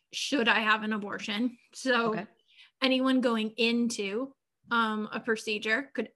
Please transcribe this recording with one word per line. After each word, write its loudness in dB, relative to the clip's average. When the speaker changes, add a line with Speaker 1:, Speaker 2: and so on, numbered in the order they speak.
Speaker 1:
"Should 0
I 6
have 2
an -2
abortion?" -4
So 2
Speaker 2:
Okay. -4
Speaker 1:
anyone 4
going 0
into, -2
um, 0
a -6
procedure -2
could -4